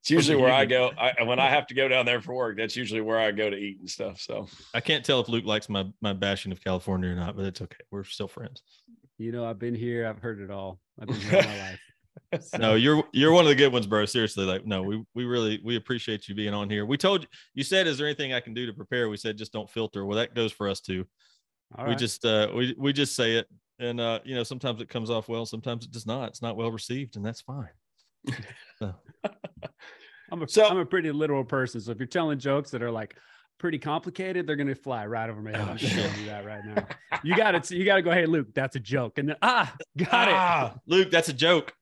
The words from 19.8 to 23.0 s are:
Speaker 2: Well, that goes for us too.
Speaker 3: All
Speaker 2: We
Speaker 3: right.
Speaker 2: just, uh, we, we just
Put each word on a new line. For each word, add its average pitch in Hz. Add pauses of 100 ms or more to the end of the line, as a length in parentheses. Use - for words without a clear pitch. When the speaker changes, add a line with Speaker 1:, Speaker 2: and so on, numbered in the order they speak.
Speaker 2:
Well, 104
that 117
goes 113
for 101
us 95
too. 92 (680)
Speaker 3:
All 120
Speaker 2:
We 139
Speaker 3:
right. 120
Speaker 2:
just, -
uh, 107
we, 123
we 139
just 139